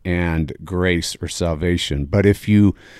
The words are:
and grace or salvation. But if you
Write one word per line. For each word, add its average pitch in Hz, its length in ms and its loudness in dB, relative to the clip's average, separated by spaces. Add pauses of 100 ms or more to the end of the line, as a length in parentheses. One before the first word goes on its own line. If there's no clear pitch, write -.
and 85 480 -2 (120)
grace 90 560 -2
or 85 80 -8
salvation. 82 800 -2
But 98 180 2
if 101 240 2
you 104 260 6 (260)